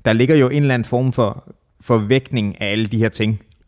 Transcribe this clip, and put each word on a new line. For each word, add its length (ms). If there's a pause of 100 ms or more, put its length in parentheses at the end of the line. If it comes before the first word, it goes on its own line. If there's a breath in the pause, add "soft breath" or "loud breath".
Der 80
ligger 240
jo 120
en 140
eller 120
anden 120
form 260
for, 420 (260)
for 180
vægtning 600
af 120
alle 140
de 120
her 100
ting. 320 (280)